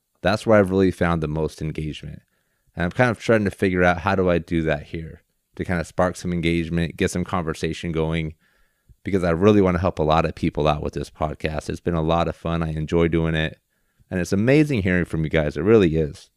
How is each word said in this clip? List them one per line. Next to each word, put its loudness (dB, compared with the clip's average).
That's 0
where 6
I've 4
really 4
found 0
the -4
most -4
engagement. -8
And -4
I'm -2
kind 2
of -4
trying 0
to 0
figure 0
out 2
how -2
do 2
I 2
do -2
that -2
here -14
to -8
kind -2
of -6
spark -2
some -6
engagement, -2
get 2
some -4
conversation -6
going, -2
because -2
I 0
really 6
want 2
to -2
help -2
a -2
lot 2
of -6
people -2
out -2
with -6
this -8
podcast. -6
It's -10
been -2
a 0
lot 0
of -8
fun. -4
I -4
enjoy 0
doing 0
it. -4
And -4
it's -2
amazing 2
hearing 0
from -4
you -4
guys. 0
It -4
really 4
is. -4